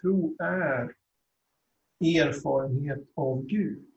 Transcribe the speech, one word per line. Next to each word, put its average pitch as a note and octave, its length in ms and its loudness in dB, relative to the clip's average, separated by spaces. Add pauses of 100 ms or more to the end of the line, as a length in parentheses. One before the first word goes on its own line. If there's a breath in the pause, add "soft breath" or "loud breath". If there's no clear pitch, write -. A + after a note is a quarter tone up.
tro F3+ 380 0
är E3+ 540 -2 (1120)
erfarenhet C#3 1000 2 (120)
av C3 300 -2
Gud. G3 380 -2 (120)